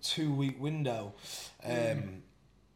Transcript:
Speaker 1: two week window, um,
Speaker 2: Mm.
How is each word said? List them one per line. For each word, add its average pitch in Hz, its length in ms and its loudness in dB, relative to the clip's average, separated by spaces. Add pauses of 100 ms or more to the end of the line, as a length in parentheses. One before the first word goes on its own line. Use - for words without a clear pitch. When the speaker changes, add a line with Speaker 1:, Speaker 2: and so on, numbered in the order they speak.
Speaker 1:
two 156 320 2
week 135 260 2
window, 127 540 -2 (500)
um, 120 80 -2
Speaker 2:
Mm. 104 500 2 (540)